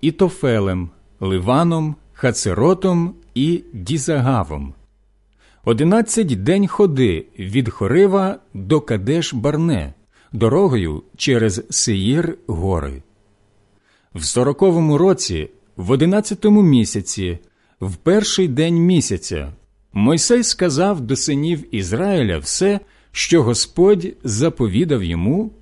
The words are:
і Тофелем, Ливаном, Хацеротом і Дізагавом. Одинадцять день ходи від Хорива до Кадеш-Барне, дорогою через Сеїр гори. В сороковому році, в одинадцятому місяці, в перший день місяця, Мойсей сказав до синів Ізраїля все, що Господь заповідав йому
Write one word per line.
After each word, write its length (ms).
і 120
Тофелем, 800
Ливаном, 760
Хацеротом 1000
і 380
Дізагавом. 1000
Одинадцять 720
день 240
ходи 600
від 300
Хорива 680
до 240
Кадеш-Барне, 1120
дорогою 680
через 540
Сеїр 760
гори. 560
В 100
сороковому 760
році, 520
в 140
одинадцятому 720
місяці, 760
в 160
перший 520
день 260
місяця, 800
Мойсей 500
сказав 580
до 160
синів 580
Ізраїля 640
все, 420
що 300
Господь 800
заповідав 800
йому 460